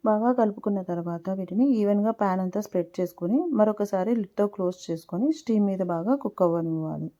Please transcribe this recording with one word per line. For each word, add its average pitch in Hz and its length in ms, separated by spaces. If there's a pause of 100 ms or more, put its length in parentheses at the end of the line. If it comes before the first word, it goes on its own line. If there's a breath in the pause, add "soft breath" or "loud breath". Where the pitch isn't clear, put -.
బాగా 220 300
కలుపుకున్న 214 500
తర్వాత 170 460
వీటిని 190 440
ఈవెన్‌గా 208 380
పాన్ 190 300
అంతా 185 200
స్ప్రెడ్ 175 320
చేసుకొని 185 460 (140)
మరొకసారి 208 640
లిడ్‌తో 208 320
క్లోజ్ 180 340
చేసుకొని 175 520
స్టీమ్ 214 340
మీద 190 200
బాగా 180 280
కుక్ 226 280
అవ్వనివ్వాలి. 160 680 (100)